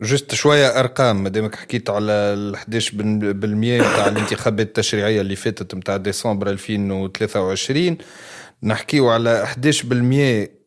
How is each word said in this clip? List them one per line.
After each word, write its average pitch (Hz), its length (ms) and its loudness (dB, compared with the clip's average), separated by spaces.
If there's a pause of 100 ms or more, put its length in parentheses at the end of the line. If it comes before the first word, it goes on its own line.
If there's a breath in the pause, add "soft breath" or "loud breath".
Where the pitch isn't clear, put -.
جست 117 320 0
شوية 139 460 4
أرقام، 120 440 2
مادامك 107 320 -2
حكيت - 340 -6
على 104 220 0
الحداش 104 800 -2
بالمية 107 880 0
متاع 107 260 2
الانتخابات 107 600 -2
التشريعية 104 540 0
اللي 98 140 -4
فاتت 95 400 -6
متاع 98 220 -4
ديسمبر 101 520 -4
ألفين 101 420 -4
وثلاثة 95 500 -4
وعشرين، 139 560 -2 (680 loud breath)
نحكيو 120 460 2
على 113 380 2
حداش 143 360 0
بالمية 123 680 2 (160)